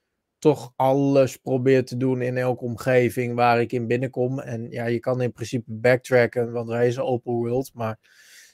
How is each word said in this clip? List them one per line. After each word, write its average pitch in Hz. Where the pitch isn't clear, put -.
toch -
alles 135
probeer 131
te 127
doen 127
in 127
elke 127
omgeving 123
waar 120
ik 113
in 120
binnenkom. 127
En 120
ja, 117
je 120
kan 127
in 120
principe 117
backtracken, 120
want 117
hij 120
is 123
open 127
world. 120
Maar 110